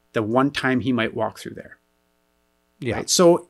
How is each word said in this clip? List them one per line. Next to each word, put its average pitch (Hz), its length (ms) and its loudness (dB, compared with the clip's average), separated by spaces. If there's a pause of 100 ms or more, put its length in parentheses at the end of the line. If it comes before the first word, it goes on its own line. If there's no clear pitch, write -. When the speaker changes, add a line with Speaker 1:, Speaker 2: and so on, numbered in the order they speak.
(140)
Speaker 1:
the 117 80 -2
one 127 300 0
time 131 280 -2
he 117 120 -4
might 117 200 -2
walk 107 260 -6
through - 160 -14
there. - 220 -20 (1040)
Speaker 2:
Yeah. 120 160 -4
Speaker 1:
Right? - 140 -8
So 170 400 4